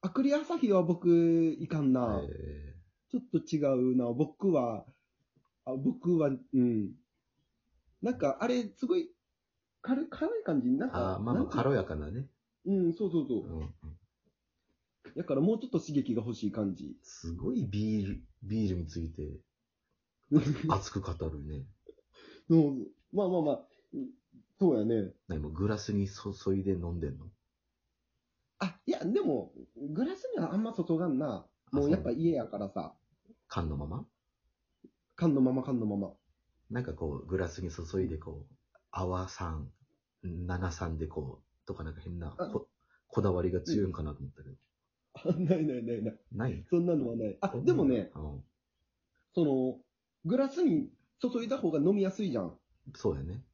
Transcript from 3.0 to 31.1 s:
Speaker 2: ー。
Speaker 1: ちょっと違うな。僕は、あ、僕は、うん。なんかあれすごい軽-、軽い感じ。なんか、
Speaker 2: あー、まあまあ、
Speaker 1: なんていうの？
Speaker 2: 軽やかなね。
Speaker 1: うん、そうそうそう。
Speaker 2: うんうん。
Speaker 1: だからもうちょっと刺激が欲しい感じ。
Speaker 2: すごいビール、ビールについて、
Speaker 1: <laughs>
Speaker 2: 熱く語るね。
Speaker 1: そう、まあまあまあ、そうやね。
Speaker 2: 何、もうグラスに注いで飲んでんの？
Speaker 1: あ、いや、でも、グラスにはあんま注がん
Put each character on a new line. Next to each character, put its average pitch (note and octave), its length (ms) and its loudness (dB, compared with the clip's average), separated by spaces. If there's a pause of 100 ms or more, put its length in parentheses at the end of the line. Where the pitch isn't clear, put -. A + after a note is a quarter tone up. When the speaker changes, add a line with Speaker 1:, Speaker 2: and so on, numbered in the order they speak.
Speaker 2:
ー。 - 0 -
Speaker 1:
ち B3 60 -2
ょ - 20 2
っ - 120 -10
と E3 80 4
違 C3+ 540 2
う - 40 4
な。 B2 160 4
僕 D3+ 380 2
は、 A#2+ 340 2 (800)
あ、 C3 100 -4
僕 E3 420 0
は、 D3 120 4
う C3 320 0
ん。 A2 340 2 (1040)
な A3+ 100 0
ん B3 60 -4
か C#3 240 0
あ A#3 60 0
れ B3 220 0
す - 160 -8
ご F4 100 2
い E4+ 160 -2 (680)
軽-、 C4+ 260 -2
軽 A4 320 -2
い G#4 40 -10
感 C4+ 180 2
じ。 - 80 2
な C#3+ 160 2
ん C4 60 -2
か、 F#2+ 240 -2
Speaker 2:
あ F#2+ 40 -6
ー、 G2+ 40 -4
ま A#2 80 0
あ - 40 2
ま A3+ 60 2
あ、 - 20 2
Speaker 1:
な - 0 -
ん E4 60 -4
て - 40 -10
い - 20 -
う - 20 2
の？ A2+ 60 2
Speaker 2:
軽 C#3 120 4
や G2 80 2
か E2+ 120 -4
な D2+ 160 -6
ね。 B2+ 180 -8 (360)
Speaker 1:
う F#3+ 80 2 (160)
ん、 E3 40 0
そ G3+ 140 -2
う E3+ 40 -2
そ D#3+ 120 2
う B2+ 40 -4
そ A#2+ 120 0
う。 - 80 -6
Speaker 2:
う E2+ 80 -8
ん D#2 60 -6
う - 40 -6
ん。 - 80 -10 (1400)
Speaker 1:
だ D#3 80 -6
か C3+ 120 0
ら C3+ 60 4
も G#3 140 4
う A3 40 -4
ち - 60 -8
ょ - 20 -10
っ - 40 -10
と E3 80 2
刺 D#3 140 -8
激 C3 200 2
が A2+ 80 0
欲 A2 140 -4
し G#2+ 120 -4
い G2 40 0
感 G2+ 240 0
じ。 D2 260 -12
Speaker 2:
す - 320 -12
ご F2 200 -4
い G3 120 2
ビ G#2+ 380 0
ー F#2+ 40 -2
ル、 G2+ 160 -6 (200)
ビ G#2 240 0
ー F#2 80 0
ル F2 60 -4
に D#2+ 60 -6
つ E2 120 -8
い E2 120 -4
て、 D2 300 -10 (880)
Speaker 1:
<laughs> D3+ 400 4
Speaker 2:
熱 - 220 0
く G2 100 -2
語 F2+ 100 -4 (180)
る D2 140 -8
ね。 D2+ 220 -8 (840)
Speaker 1:
そ D#3+ 220 8
う、 C#3 60 -2 (360)
ま G3+ 120 2
あ F#3 60 2
ま F3+ 100 2
あ - 20 2
ま D3+ 120 2
あ、 - 140 -6 (920)
そ E3 160 6
う - 20 2
や G#2 80 2
ね。 G#2+ 280 2 (140)
Speaker 2:
何、 D#2+ 120 -4
も D2 100 -4
う - 20 -8
グ F2 160 0
ラ G#2 120 0
ス G#2 140 -4
に G2 140 2
注 G2 480 -4
い G2 80 -2
で G2 100 2
飲 F2 180 -2
ん F2 80 -4
で D#2 100 -2
ん C#2 80 -8
の？ D#2+ 140 -16 (1300)
Speaker 1:
あ、 F#3 260 -4
い B3+ 60 -2
や、 - 120 -2
で G#3 160 0
も、 C3+ 340 0 (220)
グ D3 300 -2
ラ F#4 100 -4
ス G4 100 -20
に A#4 140 -4
は E3 140 -2
あ F#3+ 40 0
ん A3 60 0
ま A3+ 100 -4
注 F3+ 100 -2 (140)
が F3 100 0
ん C#3 100 0